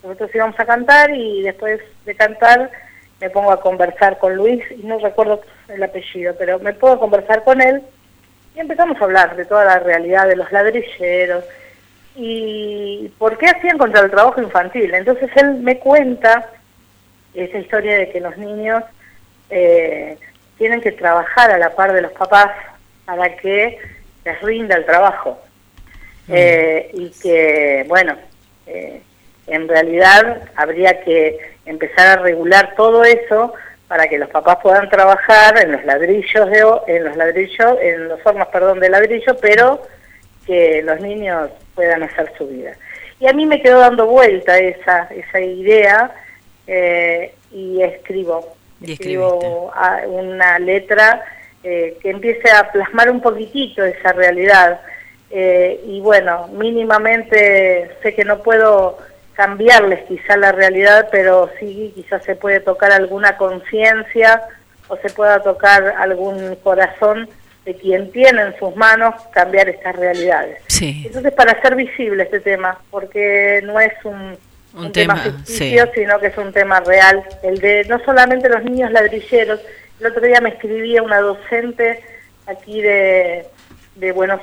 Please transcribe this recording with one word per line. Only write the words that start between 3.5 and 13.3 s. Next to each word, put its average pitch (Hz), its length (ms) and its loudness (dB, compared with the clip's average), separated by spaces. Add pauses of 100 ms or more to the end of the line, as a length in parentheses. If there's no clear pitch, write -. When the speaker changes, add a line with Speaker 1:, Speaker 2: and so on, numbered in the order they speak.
Speaker 1:
a 190 100 0
conversar 185 560 0
con 190 180 -2
Luis, 226 360 -2
y 240 120 -20
no 220 140 -8
recuerdo 208 440 -2 (260)
el 196 160 -10
apellido, 180 560 -10
pero 185 180 -4
me 202 160 -8
pongo 254 220 4
a 254 40 -10
conversar 220 440 0
con 262 180 4
él 269 220 2 (720)
y 311 40 -16
empezamos 320 400 -2
a 214 40 -2
hablar 185 320 2
de 175 100 -8
toda 208 180 2
la 190 160 4
realidad 180 480 0
de 185 80 2
los 180 160 -8
ladrilleros 180 920 -2 (720)
y 214 1000 -10
por 220 200 -2